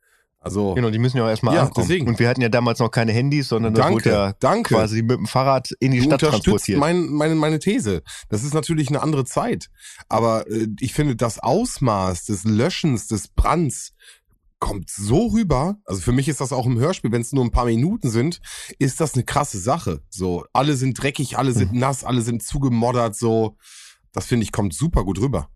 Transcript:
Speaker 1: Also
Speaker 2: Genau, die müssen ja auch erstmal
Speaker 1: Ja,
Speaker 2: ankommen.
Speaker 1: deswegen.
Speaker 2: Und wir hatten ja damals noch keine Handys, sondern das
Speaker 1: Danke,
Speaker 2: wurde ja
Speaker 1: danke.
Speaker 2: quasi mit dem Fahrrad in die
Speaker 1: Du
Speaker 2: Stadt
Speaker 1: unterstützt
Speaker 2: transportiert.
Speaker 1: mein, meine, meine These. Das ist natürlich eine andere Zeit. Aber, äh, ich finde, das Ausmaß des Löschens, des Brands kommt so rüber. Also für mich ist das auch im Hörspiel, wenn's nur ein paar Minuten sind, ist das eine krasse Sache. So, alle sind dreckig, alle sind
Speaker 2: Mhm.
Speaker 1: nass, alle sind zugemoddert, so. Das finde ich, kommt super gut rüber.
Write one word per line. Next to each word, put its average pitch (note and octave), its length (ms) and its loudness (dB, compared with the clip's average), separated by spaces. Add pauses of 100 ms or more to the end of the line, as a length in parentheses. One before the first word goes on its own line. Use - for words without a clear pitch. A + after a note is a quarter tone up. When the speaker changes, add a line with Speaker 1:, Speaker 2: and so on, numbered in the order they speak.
(420)
Speaker 1:
Also F#2+ 320 -2
Speaker 2:
Genau, A#2+ 140 0
die A2 100 -2
müssen B2+ 200 0
ja A#2 60 2
auch A2+ 40 2
erstmal A2 260 0
Speaker 1:
Ja, D#3+ 100 4
Speaker 2:
ankommen. - 220 0
Speaker 1:
deswegen. D#3 220 0
Speaker 2:
Und A#2 100 0
wir A#2 80 4
hatten B2+ 140 2
ja A#2+ 80 2
damals A#2+ 300 2
noch A2+ 120 2
keine A2+ 220 2
Handys, C#3 360 0
sondern A2+ 260 0
das A#2+ 100 4
Speaker 1:
Danke, E3+ 100 4 (120)
Speaker 2:
wurde A#2+ 40 4
ja G2+ 300 2
Speaker 1:
danke. F3 340 2
Speaker 2:
quasi A2 280 2
mit A#2 160 2
dem G2+ 80 -4
Fahrrad C3 440 2 (100)
in C3 120 2
die B2 60 2
Speaker 1:
Du B2 60 4
Speaker 2:
Stadt C#3+ 180 4
Speaker 1:
unterstützt C#3+ 240 2
Speaker 2:
transportiert. - 340 2
Speaker 1:
mein, E3 300 2
meine, D3+ 240 0
meine D#3 240 2
These. C#3 440 0 (280)
Das G#2 120 -2
ist D3 120 -4
natürlich D#3 340 0
eine C#3 140 0
andere C#3+ 240 0
Zeit. - 420 -4 (400)
Aber, A2+ 420 0
äh, A2 160 -2 (140)
ich B2+ 140 -4
finde, D3 200 0
das A#2 260 -2
Ausmaß A2 840 0
des G2+ 200 -4
Löschens, A#2 600 0
des - 220 -4
Brands - 640 0 (680)
kommt - 280 -6
so A#2+ 380 0
rüber. G3 580 0
Also F#2+ 160 -6
für A#2 120 0
mich C3+ 160 2
ist D3+ 120 -4
das C3+ 140 -4
auch B2 120 -2
im B2 120 0
Hörspiel, C#3 340 0
wenn's A#2+ 200 -2
nur C3+ 120 2
ein A2+ 60 0
paar B2 160 2
Minuten C3+ 420 0
sind, A#2+ 320 0 (380)
ist C3+ 220 0
das D3+ 140 0
eine A#2+ 100 0
krasse C#3 340 -2
Sache. F#2+ 500 -2
So, F2+ 360 -4 (100)
alle C#3+ 220 2
sind B2+ 260 -4
dreckig, C#3+ 340 -4
alle C3 160 0
sind G2+ 200 0
Speaker 2:
Mhm. A#2+ 80 0
Speaker 1:
nass, C3+ 220 -2
alle B2 200 -2
sind A#2 200 -4
zugemoddert, A#2+ 720 0
so. A2+ 420 0 (560)
Das - 140 -6
finde A#2 180 0
ich, - 80 -8
kommt G2+ 220 -2
super - 300 0
gut F#2 160 -2
rüber. G#2+ 360 -2